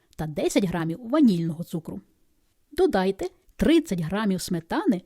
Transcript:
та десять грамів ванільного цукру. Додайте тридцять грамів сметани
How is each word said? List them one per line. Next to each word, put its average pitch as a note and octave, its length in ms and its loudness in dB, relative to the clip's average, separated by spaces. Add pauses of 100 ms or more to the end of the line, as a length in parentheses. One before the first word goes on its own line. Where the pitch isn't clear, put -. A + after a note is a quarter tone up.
(160)
та D#3 100 -6
десять A3+ 380 0
грамів E3+ 380 -2
ванільного F3+ 640 2
цукру. F3+ 360 -10 (720)
Додайте G3+ 540 0 (300)
тридцять C4 440 2
грамів F#3+ 420 -2
сметани G3+ 640 -2